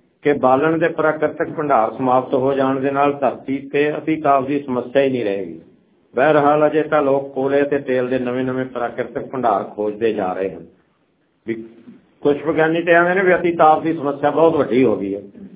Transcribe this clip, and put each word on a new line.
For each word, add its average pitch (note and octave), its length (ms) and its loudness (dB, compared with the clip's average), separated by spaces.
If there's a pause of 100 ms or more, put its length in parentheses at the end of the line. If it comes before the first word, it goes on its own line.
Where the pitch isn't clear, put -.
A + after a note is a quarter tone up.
(220)
ਕਿ D3 120 2
ਬਾਲਣ C#3 440 2
ਦੇ E3 100 0
ਪ੍ਰਾਕਿਰਤਿਕ D#3 680 -2
ਭੰਡਾਰ C3+ 360 0
ਸਮਾਪਤ B2+ 420 0
ਹੋ C3+ 200 0
ਜਾਣ C3+ 260 0
ਦੇ C#3 120 -2
ਨਾਲ C#3 220 0
ਧਰਤੀ C3+ 440 -4
ਤੇ C#3+ 400 -2
ਅਤੀ D#3 180 -4
ਤਾਪ C#3 320 0
ਦੀ C#3+ 120 -2
ਸਮੱਸਿਆ B2+ 420 -2
ਹੀ C#3 80 2
ਨਹੀਂ B2 160 -2
ਰਹੇਗੀ। F#2 360 -6 (540)
ਬਹਰਹਾਲ, D3+ 520 4
ਅਜੇ D3+ 160 0
ਤਾਂ D3+ 180 0
ਲੋਕ C#3 320 0
ਕੋਲੇ C#3 300 0
ਤੇ C#3+ 160 -2
ਤੇਲ B2+ 280 -2
ਦੇ B2+ 120 -2
ਨਵੇਂ-ਨਵੇਂ B2+ 460 -4
ਪ੍ਰਾਕਿਰਤਿਕ A#2+ 580 -6
ਭੰਡਾਰ A#2+ 400 0
ਖੋਜਦੇ G#2+ 500 -2
ਜਾ F#2+ 200 -4
ਰਹੇ F#2 220 -4
ਹਨ। E2+ 100 -16 (840)
ਵੀ A2+ 200 -8 (540)
ਕੁਛ C#3+ 240 0
ਵਿਗਿਆਨੀ D#3+ 360 0
ਤੇ E3+ 140 2
ਆਂਦੇ F3 180 4
ਨੇ G3 100 0
ਵੀ F3+ 120 4
ਅਤੀ E3+ 200 0
ਤਾਪ D#3 280 6
ਦੀ D#3+ 100 0
ਸਮੱਸਿਆ C#3+ 380 -2
ਬਹੁਤ D#3+ 240 4
ਵੱਡੀ B2+ 280 2
ਹੋ A2 120 2
ਗਈ G2 200 -4
ਹੈ, G2+ 60 -10 (340)